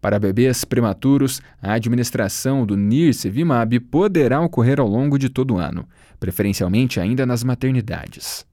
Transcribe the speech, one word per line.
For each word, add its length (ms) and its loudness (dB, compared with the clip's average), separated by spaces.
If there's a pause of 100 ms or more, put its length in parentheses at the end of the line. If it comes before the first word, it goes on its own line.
Para 200 0
bebês 440 2
prematuros, 760 0 (180)
a 120 -4
administração 920 0
do 120 0
Nirsevimab 1040 2
poderá 600 2
ocorrer 380 2
ao 80 2
longo 320 2
de 100 0
todo 260 0
o 40 0
ano, 300 -6 (320)
preferencialmente 800 -2
ainda 260 -2
nas 160 -2
maternidades. 1120 -6